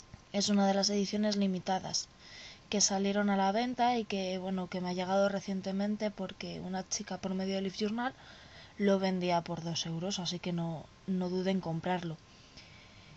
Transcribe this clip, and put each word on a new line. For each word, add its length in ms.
Es 180
una 180
de 60
las 160
ediciones 480
limitadas 720
que 120
salieron 480
a 80
la 140
venta 460
y 80
que, 340
bueno, 280
que 140
me 80
ha 40
llegado 360
recientemente 800
porque 500
una 300
chica 300
por 160
medio 200
de 60
Live 160
Journal 360
lo 180
vendía 440
por 200
dos 240
euros, 320
así 220
que 120
no, 340
no 240
duden 280
en 40
comprarlo. 560